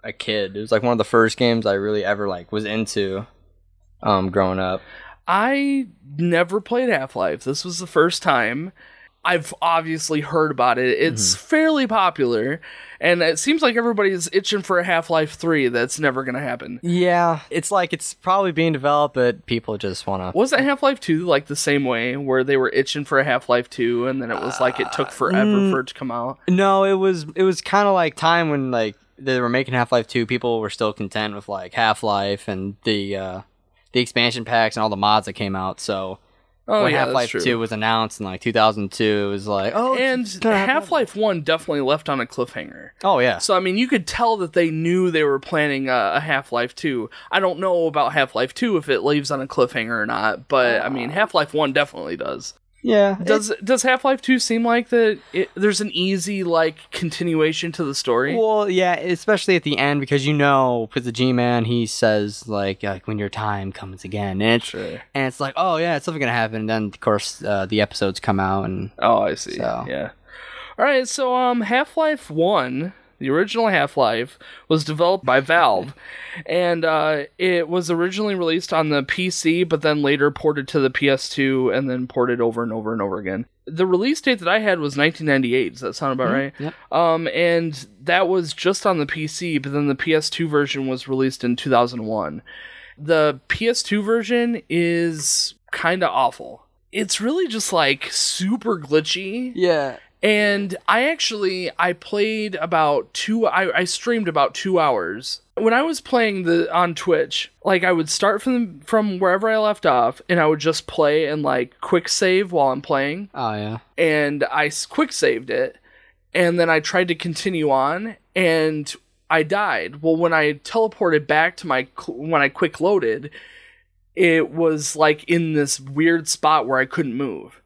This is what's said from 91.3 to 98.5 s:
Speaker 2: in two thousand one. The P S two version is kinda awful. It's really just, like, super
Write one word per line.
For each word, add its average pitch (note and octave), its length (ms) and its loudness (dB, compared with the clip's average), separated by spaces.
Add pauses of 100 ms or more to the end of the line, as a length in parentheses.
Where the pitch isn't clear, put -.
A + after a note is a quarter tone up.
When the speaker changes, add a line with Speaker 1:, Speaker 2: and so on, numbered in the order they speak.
Speaker 2:
in B2 100 2
two C#3 140 -6
thousand A#2+ 340 2
one. G2+ 380 -6 (560)
The D3+ 500 2
P A3+ 220 0
S A#3+ 120 0
two G#3 200 -2
version A#3 680 0
is E3+ 840 0 (180)
kinda F3 380 -2
awful. - 560 -2 (260)
It's G3+ 300 -4
really D#4+ 260 0
just, A3 240 -4
like, C#3+ 400 2
super G#3 680 -2